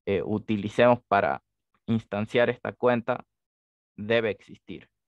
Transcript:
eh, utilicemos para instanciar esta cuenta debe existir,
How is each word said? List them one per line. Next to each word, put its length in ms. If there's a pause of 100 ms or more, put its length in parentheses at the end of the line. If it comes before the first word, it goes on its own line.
eh, 200
utilicemos 840
para 340 (440)
instanciar 640
esta 220
cuenta 520 (720)
debe 340
existir, 580 (200)